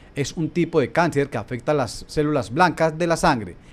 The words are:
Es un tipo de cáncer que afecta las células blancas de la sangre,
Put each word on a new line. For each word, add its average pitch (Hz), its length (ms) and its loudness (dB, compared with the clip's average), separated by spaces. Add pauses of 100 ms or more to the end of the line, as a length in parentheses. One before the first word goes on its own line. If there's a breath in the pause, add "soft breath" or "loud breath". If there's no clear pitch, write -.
(160 loud breath)
Es 139 160 -4
un 156 180 -4
tipo 165 300 0
de 120 100 2
cáncer 147 400 0
que 127 80 -6
afecta 120 340 -4
las 131 360 -2
células 147 440 -2
blancas 160 460 2
de 175 80 0
la 165 100 2
sangre, 113 380 0 (180 loud breath)